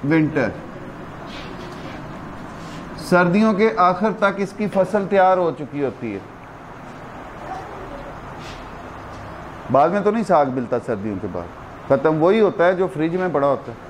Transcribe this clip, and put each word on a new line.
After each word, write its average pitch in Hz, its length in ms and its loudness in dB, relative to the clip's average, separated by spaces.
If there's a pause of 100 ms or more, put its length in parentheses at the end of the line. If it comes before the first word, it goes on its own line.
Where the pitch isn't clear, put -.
winter, 143 460 4 (2500)
सर्दियों 180 440 6
के 214 160 4 (100)
आखिर 185 320 4 (100)
तक 196 180 4
इसकी 202 280 -2
फसल 190 400 2
तैयार 190 300 6
हो 170 140 2
चुकी 143 300 -6
होती 123 320 -2
है। 95 80 -6 (3500)
बाद 147 200 6
में 202 120 0
तो 208 80 4
नहीं 220 120 0
साग 156 300 4
मिलता 120 260 -2
सर्दियों 107 380 -4
के 95 100 -6
बाद, 87 200 -6 (420)
ख़त्म 143 300 4
वही 190 200 6
होता 175 260 4
है 185 120 6
जो 185 100 2
fridge 160 280 -2
में 180 180 0
पड़ा 143 140 4
होता 123 240 0
है। 113 60 -12 (120)